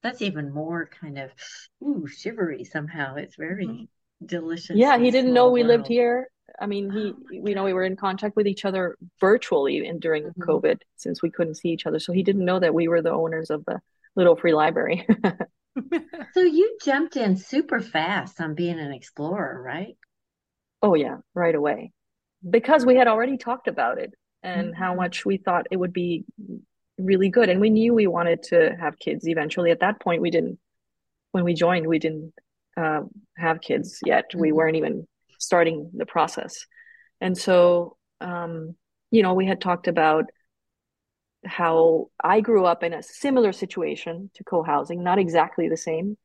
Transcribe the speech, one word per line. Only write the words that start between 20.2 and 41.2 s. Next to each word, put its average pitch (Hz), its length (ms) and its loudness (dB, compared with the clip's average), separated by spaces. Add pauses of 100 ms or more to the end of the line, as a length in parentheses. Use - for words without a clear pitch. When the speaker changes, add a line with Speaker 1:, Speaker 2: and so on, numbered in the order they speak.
Speaker 3:
Oh, 202 120 6
yeah, 139 240 0 (140)
right 170 220 0
away. 147 380 -2 (560)
Because 240 360 4
we 254 120 8
had 254 100 6
already 233 320 0
talked 247 300 -6
about 123 300 -2
it - 140 -10 (300)
and 180 320 -6
how 185 160 -4
Speaker 1:
Mm-hmm. 180 100 -4
Speaker 3:
much 180 240 -6
we 196 120 0
thought 185 340 -2
it 190 80 -4
would 180 140 -4
be 175 320 -4 (760)
really 190 300 2
good. 214 200 4
And 180 120 4
we 214 100 4
knew 226 240 4
we 214 140 4
wanted 170 360 0
to 165 360 4
have 151 180 -6
kids 156 300 -6
eventually. 165 420 0
At 165 100 2
that 202 200 0
point, 170 220 -2
we 175 80 0
didn't, 165 280 -2 (720)
when 180 140 0
we 175 100 2
joined, 170 320 2
we 160 140 2
didn't, 160 320 -6 (440)
uh, 156 260 -2 (340)
have 165 240 -2
kids - 440 -4
yet. - 200 2 (100)
We 165 140 0
Speaker 1:
Mm-hmm. 151 80 2
Speaker 3:
weren't 160 200 2
even 156 300 -4 (320)
starting 165 560 0
the - 120 -6
process. - 600 -4 (540)
And 185 180 -2
so, 175 580 4 (240)
um, 170 540 -10 (380)
you 226 100 8
know, 185 120 2
we 190 120 2
had 190 140 -2
talked 175 260 -2
about 160 380 2 (1200)